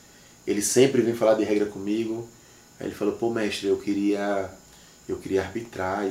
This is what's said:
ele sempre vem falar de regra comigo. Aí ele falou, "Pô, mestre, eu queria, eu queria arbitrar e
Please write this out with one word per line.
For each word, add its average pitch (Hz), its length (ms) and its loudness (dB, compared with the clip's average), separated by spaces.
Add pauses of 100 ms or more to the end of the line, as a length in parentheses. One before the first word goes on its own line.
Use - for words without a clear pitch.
(460)
ele 101 140 0
sempre 123 420 4
vem 117 120 2
falar 110 200 4
de 104 100 2
regra 104 220 2
comigo. 110 640 -4 (520)
Aí - 80 -8
ele 95 80 -8
falou, 101 180 0
"Pô, 117 160 -2
mestre, 104 380 -2
eu 95 80 2
queria, 101 720 0 (580)
eu 92 80 -4
queria 95 260 -2
arbitrar 95 640 -6
e 95 40 -2